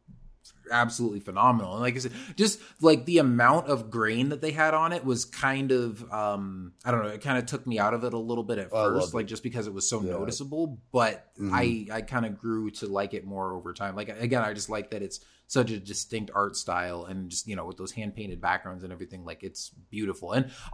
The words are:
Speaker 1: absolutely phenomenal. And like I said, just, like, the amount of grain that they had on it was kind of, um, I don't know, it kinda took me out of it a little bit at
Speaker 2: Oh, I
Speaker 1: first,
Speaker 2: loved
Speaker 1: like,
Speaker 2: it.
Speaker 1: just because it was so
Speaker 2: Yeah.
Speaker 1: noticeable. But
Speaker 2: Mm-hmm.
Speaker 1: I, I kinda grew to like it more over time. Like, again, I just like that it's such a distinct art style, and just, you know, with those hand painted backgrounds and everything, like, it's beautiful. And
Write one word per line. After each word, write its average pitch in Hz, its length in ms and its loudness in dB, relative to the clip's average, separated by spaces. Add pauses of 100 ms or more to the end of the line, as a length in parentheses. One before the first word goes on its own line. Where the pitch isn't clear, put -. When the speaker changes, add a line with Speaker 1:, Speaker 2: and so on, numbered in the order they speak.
(720)
Speaker 1:
absolutely 117 500 2
phenomenal. 101 520 4
And 107 80 -4
like 123 160 2
I - 40 -6
said, 127 120 -4 (240)
just, 208 240 4 (200)
like, 156 240 8
the 170 140 6
amount 135 500 6
of 117 220 0
grain 113 380 2
that 147 140 -4
they 156 100 -2
had 156 220 4
on 160 180 4
it 175 120 -4
was 123 200 2
kind 135 480 0
of, 120 400 0
um, 98 640 -4 (100)
I 123 60 0
don't 117 120 2
know, 104 60 -2
it 107 120 -8
kinda 127 220 0
took 131 240 -6
me 117 120 0
out 104 160 4
of 117 100 0
it 120 80 -2
a 117 60 -2
little 117 260 -2
bit 110 140 -2
at 95 120 -6
Speaker 2:
Oh, 110 80 2
I 107 100 6
Speaker 1:
first, 107 120 4
Speaker 2:
loved 87 140 0
Speaker 1:
like, 113 100 0
Speaker 2:
it. 98 40 -8
Speaker 1:
just 107 140 -8
because 117 240 -4
it 104 60 -6
was 98 160 -2
so 110 140 0
Speaker 2:
Yeah. 92 100 -2
Speaker 1:
noticeable. 135 680 -4 (140)
But 113 480 2
Speaker 2:
Mm-hmm. 98 140 0
Speaker 1:
I, 117 380 2
I 110 100 -4
kinda 117 280 -2
grew 110 420 -4
to - 140 -8
like 98 280 0
it 95 100 -6
more 95 300 -4
over 90 180 -8
time. 98 240 -6
Like, 104 120 -6
again, 117 340 0
I 107 100 0
just 104 160 -6
like 107 220 -6
that 104 120 -6
it's - 180 -8 (280)
such 120 220 4
a 110 80 -4
distinct 101 560 -6
art 101 220 2
style, 87 480 -2
and 92 260 -8
just, - 160 -6
you 107 80 -6
know, 87 100 -6
with 90 120 -10
those 95 160 -10
hand 104 240 -8
painted 95 240 -10
backgrounds 92 420 -2
and 92 100 -10
everything, 90 320 -12
like, 85 200 -12
it's - 240 -10
beautiful. 98 640 -6
And 131 180 2 (240)